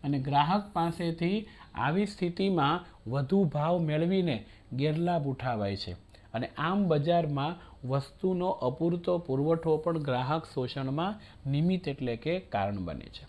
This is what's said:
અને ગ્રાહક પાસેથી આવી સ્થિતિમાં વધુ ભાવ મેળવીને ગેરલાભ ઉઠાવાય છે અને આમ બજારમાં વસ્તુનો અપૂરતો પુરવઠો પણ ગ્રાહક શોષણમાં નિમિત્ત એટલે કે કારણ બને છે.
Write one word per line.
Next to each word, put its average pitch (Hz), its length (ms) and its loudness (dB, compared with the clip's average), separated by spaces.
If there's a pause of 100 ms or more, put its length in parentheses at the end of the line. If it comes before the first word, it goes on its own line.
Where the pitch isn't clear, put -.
અને 143 140 2
ગ્રાહક 147 540 2
પાસેથી 170 720 0 (280)
આવી 165 320 0
સ્થિતિમાં 175 800 0 (260)
વધુ 143 340 4
ભાવ 156 340 2
મેળવીને 165 640 2 (280)
ગેરલાભ 156 540 0
ઉઠાવાય 113 500 -2
છે - 160 -8 (420)
અને 120 240 -4
આમ 185 300 2
બજારમાં 156 720 2 (300)
વસ્તુનો 180 600 0
અપૂરતો 175 680 0
પુરવઠો 160 580 2
પણ 165 220 0
ગ્રાહક 139 460 0 (100)
શોષણમાં 139 680 -2 (300)
નિમિત્ત 170 380 2
એટલે 127 280 -2
કે 170 240 -2
કારણ 101 440 -2
બને 76 200 -8
છે. - 240 -18